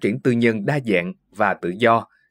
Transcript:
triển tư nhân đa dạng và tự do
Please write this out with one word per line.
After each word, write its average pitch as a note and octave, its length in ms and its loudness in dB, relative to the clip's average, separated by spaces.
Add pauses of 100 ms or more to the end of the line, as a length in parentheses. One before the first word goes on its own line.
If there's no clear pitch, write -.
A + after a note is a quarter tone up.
triển A2+ 200 -2
tư C3 100 0
nhân A#2 340 0
đa D3 200 -2
dạng F#2 280 -2 (160)
và G2+ 320 0
tự F2+ 180 -4
do A#2 280 2 (240)